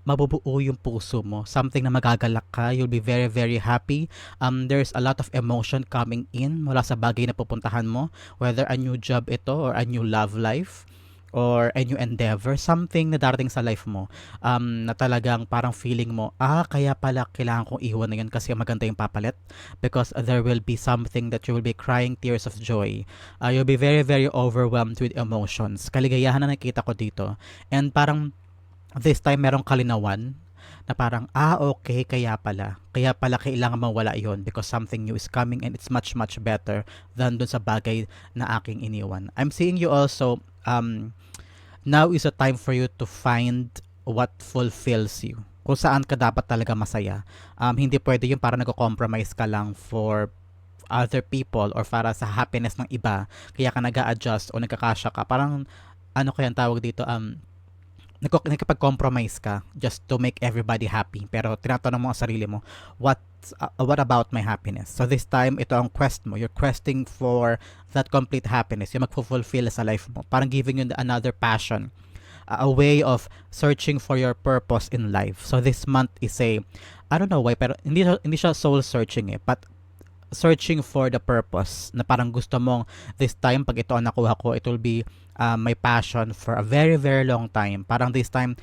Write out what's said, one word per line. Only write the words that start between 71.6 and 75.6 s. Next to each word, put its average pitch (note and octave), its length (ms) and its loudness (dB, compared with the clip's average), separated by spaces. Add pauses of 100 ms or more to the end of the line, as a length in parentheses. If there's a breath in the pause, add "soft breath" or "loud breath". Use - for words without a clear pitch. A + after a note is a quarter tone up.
uh, A#2+ 80 2
a C3+ 100 6
way C#3+ 380 6
of B2+ 240 2 (240 loud breath)
searching C#3+ 480 2
for C3 160 0
your B2+ 160 2
purpose B2 560 0
in G#2+ 240 -2
life. G2 320 -2
So B2+ 160 2